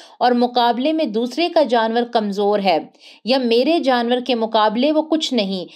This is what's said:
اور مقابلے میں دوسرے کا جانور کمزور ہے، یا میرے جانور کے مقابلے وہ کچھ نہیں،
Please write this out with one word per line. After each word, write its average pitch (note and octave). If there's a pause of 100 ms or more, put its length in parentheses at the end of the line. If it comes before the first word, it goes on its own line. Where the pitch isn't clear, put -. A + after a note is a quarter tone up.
(200)
اور B3
مقابلے A#3+
میں D#4+
دوسرے B3
کا E4+
جانور A3+
کمزور G#3
ہے، F#3 (460)
یا B3
میرے C4
جانور B3
کے B3
مقابلے A3+
وہ D#4
کچھ D#4
نہیں، G3 (100)